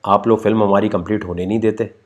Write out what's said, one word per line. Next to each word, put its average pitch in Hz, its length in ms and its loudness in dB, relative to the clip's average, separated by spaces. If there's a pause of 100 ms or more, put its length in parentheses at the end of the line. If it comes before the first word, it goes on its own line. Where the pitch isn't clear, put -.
आप 101 220 2
लोग 110 140 4
फिल्म 107 220 2
हमारी 101 260 2
कंप्लीट 101 340 -2
होने 90 220 -6
नहीं 110 140 -2
देते। 110 300 -2 (160)